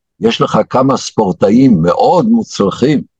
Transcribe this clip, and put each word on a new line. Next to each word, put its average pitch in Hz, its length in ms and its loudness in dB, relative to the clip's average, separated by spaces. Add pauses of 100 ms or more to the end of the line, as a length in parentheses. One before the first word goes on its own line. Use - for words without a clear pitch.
(200)
יש 113 220 -2
לך - 180 0 (100)
כמה 131 280 0
ספורטאים 104 840 0
מאוד 170 440 0
מוצלחים, 110 760 -2 (180)